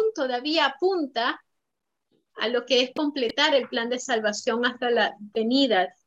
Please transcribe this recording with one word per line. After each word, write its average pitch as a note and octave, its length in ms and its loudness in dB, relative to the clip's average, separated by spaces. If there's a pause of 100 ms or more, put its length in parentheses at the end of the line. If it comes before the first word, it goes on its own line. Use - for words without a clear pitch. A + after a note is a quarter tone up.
(140)
todavía C#4+ 520 0
apunta D4+ 720 -2 (960)
a A3 120 -2
lo A#3+ 180 -2
que B3+ 160 4
es B3+ 100 -2
completar C#4+ 640 0
el B3 140 2
plan A#3+ 200 -4
de B3+ 120 -4
salvación A3+ 680 -2
hasta B3 240 -2
la G#3+ 300 2
venida A3+ 720 2 (120)